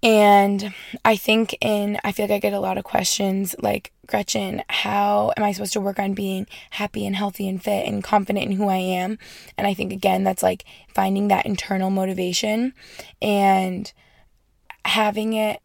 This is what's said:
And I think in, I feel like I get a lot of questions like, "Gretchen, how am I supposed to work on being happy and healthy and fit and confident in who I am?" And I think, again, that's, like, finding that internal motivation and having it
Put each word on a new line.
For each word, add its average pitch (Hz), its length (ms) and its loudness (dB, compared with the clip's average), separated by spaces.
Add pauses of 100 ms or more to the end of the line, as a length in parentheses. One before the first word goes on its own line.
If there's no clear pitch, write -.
And 202 680 6 (300)
I 226 100 6
think 220 460 2
in, 208 420 0
I 208 80 -2
feel 208 140 -2
like 202 80 0
I 202 60 0
get 202 140 0
a 202 80 -2
lot 190 160 -2
of 196 60 -6
questions 190 760 -2
like, - 320 -4 (160)
"Gretchen, 208 600 -4
how 208 680 0
am 214 80 0
I 202 80 0
supposed 196 220 -6
to 214 60 -2
work 196 200 -4
on 196 120 0
being 190 360 -4 (220)
happy 208 360 -6
and 190 80 -2
healthy 196 340 -4
and 190 140 -6
fit 202 240 0
and 202 160 -4
confident 202 440 2
in 202 60 -2
who 202 160 0
I 190 100 2
am?" 185 380 -2 (400)
And - 80 -4
I 202 100 2
think, 196 180 -4
again, 190 320 0
that's, 190 180 0
like, 185 220 0 (280)
finding 196 360 0
that 190 180 2
internal 190 420 -2
motivation 190 840 -2 (460)
and 196 720 2 (920)
having 214 500 0
it 214 300 0